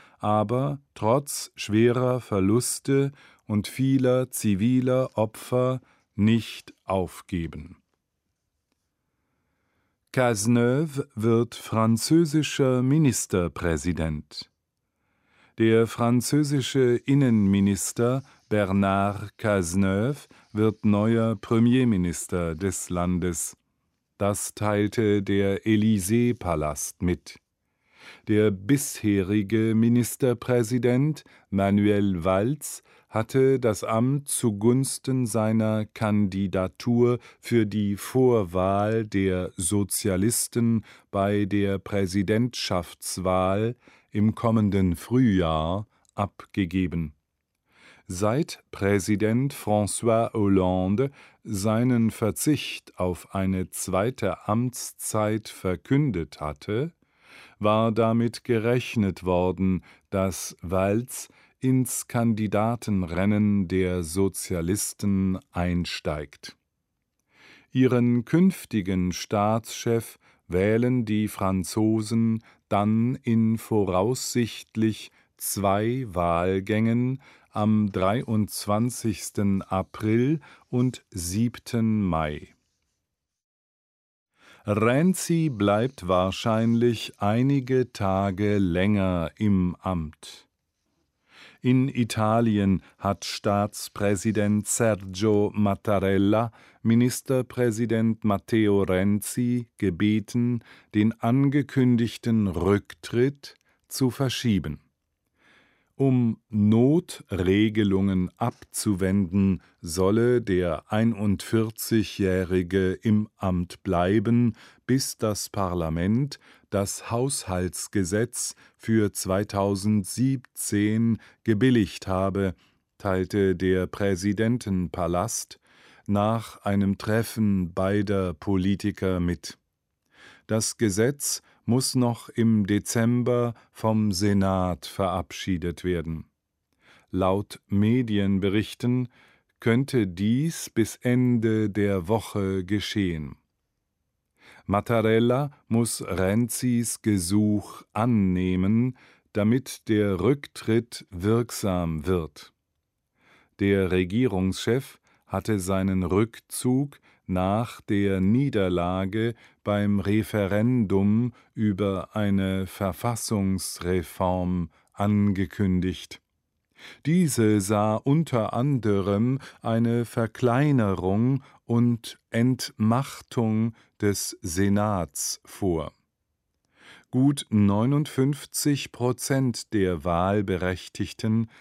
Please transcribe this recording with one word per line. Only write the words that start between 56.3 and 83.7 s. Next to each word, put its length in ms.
hatte, 540
war 320
damit 540
gerechnet 800
worden, 580
dass 500
Valls 640
ins 480
Kandidatenrennen 1600
der 360
Sozialisten 1400
einsteigt. 1040
Ihren 520
künftigen 880
Staatschef 1080
wählen 580
die 220
Franzosen 1160
dann 460
in 420
voraussichtlich 1500
zwei 680
Wahlgängen 1120
am 400
dreiundzwanzigsten 1700
April 800
und 420
siebten 920
Mai. 520